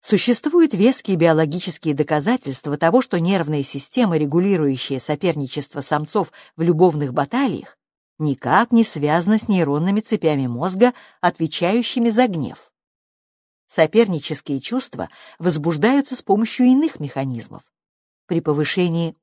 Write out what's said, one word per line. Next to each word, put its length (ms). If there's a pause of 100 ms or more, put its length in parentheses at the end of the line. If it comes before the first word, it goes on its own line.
Существуют 720
веские 420
биологические 760
доказательства 800
того, 260
что 180
нервная 420
система, 540
регулирующая 840
соперничество 840
самцов 500 (240)
в 60
любовных 500
баталиях, 680 (400)
никак 540
не 100
связана 560
с 80
нейронными 540
цепями 460
мозга, 480 (260)
отвечающими 880
за 180
гнев. 460 (960)
Сопернические 920
чувства 520 (280)
возбуждаются 800
с 60
помощью 440
иных 320
механизмов, 720 (560)
при 140
повышении 840